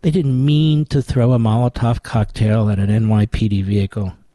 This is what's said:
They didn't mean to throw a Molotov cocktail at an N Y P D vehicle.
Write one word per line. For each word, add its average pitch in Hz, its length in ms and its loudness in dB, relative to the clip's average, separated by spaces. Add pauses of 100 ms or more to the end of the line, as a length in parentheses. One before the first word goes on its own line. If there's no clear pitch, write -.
They 165 80 0
didn't 139 340 0
mean 151 400 2
to 139 160 -2
throw 123 320 0
a 123 60 2
Molotov 117 640 0
cocktail 107 680 0
at 101 80 0
an 101 140 0
N 110 180 0
Y 107 160 2
P 110 240 -2
D 98 140 -2
vehicle. 98 500 -4 (220)